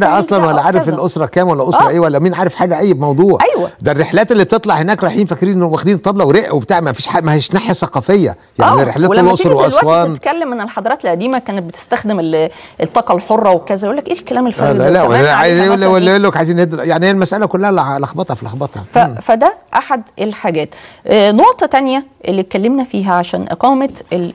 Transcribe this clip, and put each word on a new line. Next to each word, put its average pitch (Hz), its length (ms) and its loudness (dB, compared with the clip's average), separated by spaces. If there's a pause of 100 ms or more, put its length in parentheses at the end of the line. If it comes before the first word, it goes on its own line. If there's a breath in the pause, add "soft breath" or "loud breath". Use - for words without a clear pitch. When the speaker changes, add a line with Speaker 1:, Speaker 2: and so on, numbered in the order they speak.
Speaker 1:
التاريخ 175 200 2
Speaker 2:
اصلا، 196 140 0
Speaker 1:
ده 170 80 2
Speaker 2:
ولا 151 140 2
عارف 180 200 2
Speaker 1:
وكذا. 156 140 -2
Speaker 2:
الاسره 160 300 -2
كام، 180 220 0
ولا 139 220 0
اسره 277 160 4
Speaker 1:
آه. - 40 0
Speaker 2:
ايه، 170 100 0
ولا 156 200 2
مين 180 140 0
عارف 175 220 -2
حاجه 175 240 -2
اي 196 140 2
بموضوع؟ 147 460 2 (160)
Speaker 1:
أيوة. 175 140 -4 (120)
Speaker 2:
ده 147 100 0
الرحلات 160 400 0
اللي 214 120 4
بتطلع 208 320 0
هناك 165 280 -2
رايحين 208 220 0
فاكرين 180 280 -2
انه 180 120 2
واخدين 165 320 0
طبله 196 280 0
ورق 170 300 2
وبتاع، 147 240 0
ما 156 120 -2
فيش - 160 -6
حاجه، 175 160 -2
ما 160 100 0
هيش 151 200 -2
ناحيه 208 200 -2
ثقافيه 165 640 0 (220 soft breath)
يعني. 453 220 4
Speaker 1:
آه. - 20 2
Speaker 2:
رحلات 143 260 0
Speaker 1:
ولما 185 120 4
Speaker 2:
الاقصر 180 220 2
Speaker 1:
تيجي 160 120 2
دلوقتي 143 200 2
Speaker 2:
واسوان 170 380 2
Speaker 1:
تتكلم 294 360 -4
ان 240 120 -6
الحضارات 208 440 -6
القديمه 214 340 -2
كانت 196 240 -6
بتستخدم 208 560 -6
ال-، 160 300 0 (320 loud breath)
الطاقه 170 340 0
الحره 214 360 0
وكذا، 190 340 -2
يقول 226 120 -2
لك 285 100 -8
ايه 370 60 -4
الكلام 254 340 -4
الفارغ - 220 -2
Speaker 2:
آه، 139 40 0
Speaker 1:
ده؟ 127 160 2
Speaker 2:
لا، 180 40 4
لا، 180 60 4
Speaker 1:
كمان 160 100 2
Speaker 2:
ولا - 80 2
Speaker 1:
عندنا 147 160 2
Speaker 2:
عايز 170 260 2
يقول، 190 140 2
Speaker 1:
مثلا 190 160 0
Speaker 2:
ولا 185 160 2
Speaker 1:
إيه؟ 185 40 4
Speaker 2:
يقول 202 140 2
لك 196 140 0
عايزين 170 240 0
ند-، 160 180 -2
يعني 160 260 0
هي 196 60 4
المساله 196 340 0
كلها 196 260 0
لخ-، 139 300 0
لخبطه 147 320 -6
في 113 120 -8
لخبطه. 113 460 -8
Speaker 1:
ف-، - 60 0
Speaker 2:
مم. 165 180 2
Speaker 1:
فده 247 380 0 (200)
احد 262 280 -2 (200)
الحاجات. 185 540 -6 (320 loud breath)
آه، 208 240 4
نقطه 359 340 4
تانية 269 400 -2 (220)
اللي 196 140 -2
اتكلمنا 226 420 -2
فيها 196 300 -2
عشان 175 360 -2
اقامه 262 400 0 (240)
ال-، 175 220 -4